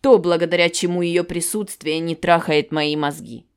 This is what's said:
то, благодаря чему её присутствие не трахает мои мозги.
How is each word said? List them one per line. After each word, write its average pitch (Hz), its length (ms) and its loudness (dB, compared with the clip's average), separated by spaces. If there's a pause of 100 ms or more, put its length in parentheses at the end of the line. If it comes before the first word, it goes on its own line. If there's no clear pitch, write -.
то, 262 180 6
благодаря 170 500 2
чему 175 340 -2
её 170 200 0
присутствие 170 760 -6
не 165 160 -4
трахает 165 560 0
мои 151 240 -2
мозги. 147 500 -8 (100)